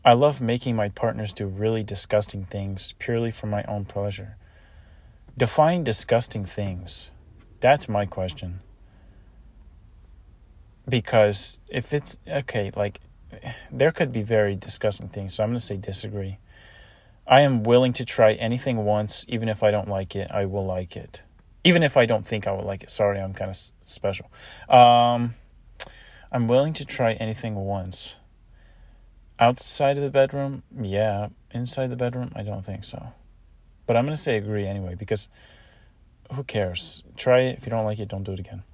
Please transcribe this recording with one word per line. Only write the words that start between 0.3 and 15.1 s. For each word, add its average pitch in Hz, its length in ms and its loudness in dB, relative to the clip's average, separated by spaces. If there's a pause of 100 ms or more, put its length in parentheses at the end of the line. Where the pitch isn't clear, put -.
making 120 380 -2
my 104 100 0
partners 110 460 -4
do 101 140 -6
really 107 360 -2
disgusting 101 640 -2
things 98 520 -8
purely 117 320 -2
for 107 180 -10
my 104 160 -4
own 101 200 -6
pleasure. 101 540 -8 (1000)
Define 156 460 4
disgusting 113 600 0
things. 92 680 -8 (480)
That's 135 300 4
my 104 160 0
question. 92 560 -8 (2250)
Because 110 800 2
if - 260 -6
it's, - 320 -6
okay, 131 480 -4
like, 101 280 -4 (680)
there 139 220 2
could 139 220 -2
be 110 80 -2
very 104 340 2
disgusting - 540 -4
things, 95 240 -10